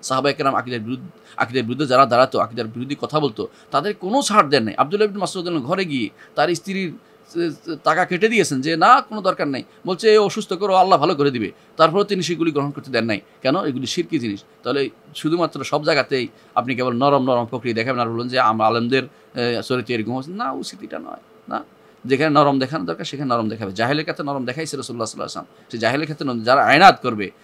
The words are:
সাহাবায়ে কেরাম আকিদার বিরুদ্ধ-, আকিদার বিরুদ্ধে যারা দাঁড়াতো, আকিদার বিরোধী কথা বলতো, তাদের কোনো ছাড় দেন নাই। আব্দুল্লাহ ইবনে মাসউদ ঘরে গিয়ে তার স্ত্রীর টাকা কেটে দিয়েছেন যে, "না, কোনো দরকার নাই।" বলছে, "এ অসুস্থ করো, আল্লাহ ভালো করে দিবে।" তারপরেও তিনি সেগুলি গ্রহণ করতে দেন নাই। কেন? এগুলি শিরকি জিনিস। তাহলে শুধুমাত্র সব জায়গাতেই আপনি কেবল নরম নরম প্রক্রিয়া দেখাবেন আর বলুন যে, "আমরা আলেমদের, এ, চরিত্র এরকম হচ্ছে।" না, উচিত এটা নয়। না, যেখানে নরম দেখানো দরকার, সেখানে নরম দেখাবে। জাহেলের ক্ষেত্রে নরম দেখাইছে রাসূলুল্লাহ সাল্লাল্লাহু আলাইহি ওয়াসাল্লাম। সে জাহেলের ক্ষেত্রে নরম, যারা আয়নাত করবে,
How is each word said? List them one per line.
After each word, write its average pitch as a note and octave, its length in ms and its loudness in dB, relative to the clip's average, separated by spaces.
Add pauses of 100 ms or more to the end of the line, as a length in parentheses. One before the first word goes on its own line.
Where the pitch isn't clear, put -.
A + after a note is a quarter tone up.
সাহাবায়ে C3 320 0
কেরাম C#3 200 -2
আকিদার A#2 260 -4
বিরুদ্ধ-, B2+ 380 -10 (180)
আকিদার A#2+ 260 -2
বিরুদ্ধে C3 240 -4
যারা C3+ 200 6
দাঁড়াতো, B2 320 4
আকিদার A2+ 280 -2
বিরোধী B2+ 340 -8
কথা D3+ 200 -2
বলতো, G#2+ 280 -4 (220)
তাদের G3 240 -2
কোনো A3 280 -2
ছাড় G3+ 260 2
দেন C3 160 4
নাই। G#2 120 -4
আব্দুল্লাহ G3+ 320 0
ইবনে G3 100 -8
মাসউদ E3+ 440 -4
ঘরে F#3 220 -2
গিয়ে C3+ 240 -4 (260)
তার E3 200 2
স্ত্রীর F#3 380 -6 (920)
টাকা E3 200 2
কেটে F#3 240 0
দিয়েছেন D#3+ 320 2
যে, D#3+ 160 -2
"না, A#3 240 8
কোনো G#3+ 200 -8
দরকার F3+ 280 -2
নাই।" B2+ 140 -4 (240)
বলছে, G#3 280 2
"এ G#3+ 40 8
অসুস্থ G#3 340 0
করো, F#3+ 220 -2
আল্লাহ F#3 240 6
ভালো D#3+ 160 2
করে C#3+ 160 2
দিবে।" A2 200 -4 (260)
তারপরেও E3 280 4
তিনি F#3+ 180 -2
সেগুলি E3 280 -2
গ্রহণ C#3+ 200 -2
করতে C3+ 200 -14
দেন A#2 140 0
নাই। G#2+ 160 -2 (220)
কেন? E3 220 0
এগুলি C3 220 -4
শিরকি E3 320 -4
জিনিস। G#2 260 -6 (180)
তাহলে C3+ 280 -2 (240)
শুধুমাত্র D#3 500 -2
সব D3+ 200 -4
জায়গাতেই C#3 440 0 (260)
আপনি B2 200 -2
কেবল B2+ 180 -2
নরম C3+ 300 2
নরম A#2+ 240 0
প্রক্রিয়া A#2 280 -4
দেখাবেন A#2+ 260 -2
আর A2+ 80 0
বলুন A#2+ 200 -6
যে, B2+ 120 0
"আমরা A2 260 2
আলেমদের, A#2+ 360 2 (320)
এ, A#2+ 280 -2
চরিত্র B2 320 -4
এরকম A2+ 220 -4
হচ্ছে।" C3+ 140 -8
না, A#3+ 220 -6
উচিত - 300 -12
এটা - 160 -12
নয়। - 180 -14 (320)
না, - 160 -8 (400)
যেখানে C3+ 260 0
নরম C#3+ 280 4
দেখানো C3 260 -4
দরকার, E3 200 -8
সেখানে C3+ 300 -4
নরম A2+ 140 0
দেখাবে। G#2+ 240 -8
জাহেলের B2+ 320 0
ক্ষেত্রে D#3+ 200 -8
নরম C#3 200 -4
দেখাইছে D3 320 -8
রাসূলুল্লাহ A#2+ 300 -8
সাল্লাল্লাহু - 320 -10
আলাইহি - 100 -14
ওয়াসাল্লাম। - 220 -20
সে A#2+ 80 -8
জাহেলের B2+ 280 0
ক্ষেত্রে D3+ 200 -8
নরম, A#2+ 140 -4
যারা B2 240 4
আয়নাত D3+ 380 8
করবে, G#2+ 280 -2 (140)